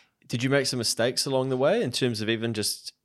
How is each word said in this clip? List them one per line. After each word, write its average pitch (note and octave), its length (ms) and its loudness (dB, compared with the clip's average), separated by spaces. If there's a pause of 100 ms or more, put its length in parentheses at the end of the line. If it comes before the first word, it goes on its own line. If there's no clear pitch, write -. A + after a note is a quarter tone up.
(300)
Did B2+ 140 -2
you C3 40 2
make C3+ 180 2
some C3 120 -2
mistakes A#2 480 0
along C3 220 0
the C3 80 0
way E3 260 2
in C3+ 80 -2
terms A#2+ 300 0
of G#2+ 80 -4
even A2+ 260 0
just - 380 -4 (120)